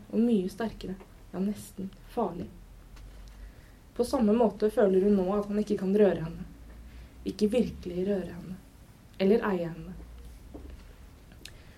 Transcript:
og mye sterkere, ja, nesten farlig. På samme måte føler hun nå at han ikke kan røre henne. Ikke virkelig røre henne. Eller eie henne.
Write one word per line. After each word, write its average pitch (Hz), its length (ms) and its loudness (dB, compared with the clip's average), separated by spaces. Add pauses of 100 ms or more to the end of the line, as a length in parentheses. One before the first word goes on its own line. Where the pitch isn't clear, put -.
og 202 100 0
mye 220 320 4
sterkere, 190 460 -6 (340)
ja, 175 80 -4
nesten 196 480 -4 (240)
farlig. 175 380 -4 (1500)
På 240 80 2
samme 233 320 4
måte 214 400 4
føler 190 320 6
hun 208 80 6
nå 180 220 2
at 202 100 -2
han 208 140 0
ikke 208 180 0
kan 190 160 2
røre 175 300 6
henne. 165 180 -8 (800)
Ikke 202 300 0
virkelig 185 560 0
røre 185 240 -2
henne. 180 240 -12 (640)
Eller 214 300 6
eie 170 160 -2
henne. 170 260 -12 (1800)